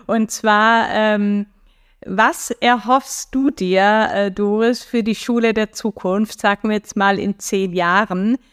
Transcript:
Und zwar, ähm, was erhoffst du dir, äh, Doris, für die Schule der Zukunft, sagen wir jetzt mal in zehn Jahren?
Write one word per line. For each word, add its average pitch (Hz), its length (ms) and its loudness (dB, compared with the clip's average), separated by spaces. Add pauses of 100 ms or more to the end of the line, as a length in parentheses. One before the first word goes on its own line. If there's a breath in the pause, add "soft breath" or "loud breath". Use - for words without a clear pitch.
Und 220 240 0
zwar, 220 600 2
ähm, 208 560 0 (580)
was 220 460 0
erhoffst 240 840 -2
du 269 160 0
dir, 196 640 2
äh, 202 180 -2
Doris, 214 540 0
für 233 180 -2
die 214 120 -2
Schule 233 400 0
der 214 180 -4
Zukunft, 202 680 -4
sagen 202 280 0
wir 214 80 0
jetzt - 200 -8
mal 196 220 2
in 196 200 -4
zehn 190 340 -4
Jahren? 185 640 0 (160 soft breath)